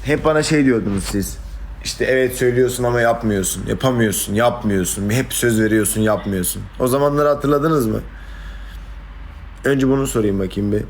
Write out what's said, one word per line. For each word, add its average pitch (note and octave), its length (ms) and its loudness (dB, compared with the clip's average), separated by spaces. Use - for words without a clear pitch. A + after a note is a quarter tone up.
hep D3 220 0
bana D#3 180 4
şey D3+ 220 4
diyordunuz G2+ 380 2
siz. - 340 -4
İşte - 220 -4
evet B2+ 300 2
söylüyorsun B2 480 2
ama A#2+ 180 2
yapmıyorsun. G#2+ 680 0
Yapamıyorsun, A2+ 640 0
yapmıyorsun. G2+ 760 0
Hep B2 240 -2
söz A2+ 280 2
veriyorsun, A2 400 2
yapmıyorsun. G2+ 600 0
O B2+ 80 2
zamanları C#3+ 400 2
hatırladınız C#3+ 600 2
mı? G#2+ 120 0
Önce C3+ 240 2
bunu C3+ 200 2
sorayım G#2 320 0
bakayım G2+ 320 -2
bir. G#2 180 0